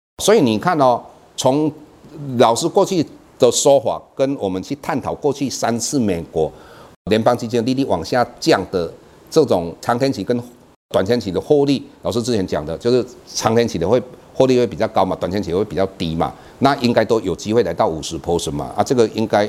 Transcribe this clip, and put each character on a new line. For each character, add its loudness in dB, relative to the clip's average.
所 6
以 6
你 4
看 0
哦， 4
从 0
老 4
师 -2
过 2
去 0
的 6
说 4
法， -2
跟 4
我 -2
们 -4
去 -8
探 -4
讨 -4
过 0
去 -4
三 -2
次 -2
美 0
国 0
联 2
邦 2
基 -8
金 0
的 -2
利 0
率 0
往 -2
下 0
降 2
的 -2
这 4
种 0
长 -2
天 0
期 -6
跟 -2
短 0
天 0
期 -6
的 -2
获 0
利， -2
老 -4
师 -2
之 -2
前 0
讲 -6
的 -8
就 0
是 2
长 -2
天 2
期 -6
的 -2
会 2
获 4
利 4
会 4
比 -8
较 -2
高 2
嘛， -2
短 -4
天 -2
期 -6
会 0
比 -8
较 0
低 -4
嘛， -2
那 2
应 2
该 2
都 0
有 -4
机 -6
会 4
来 -2
到 0
五 -4
十 -8
percent -2
嘛， -8
啊， 0
这 0
个 4
应 -2
该 2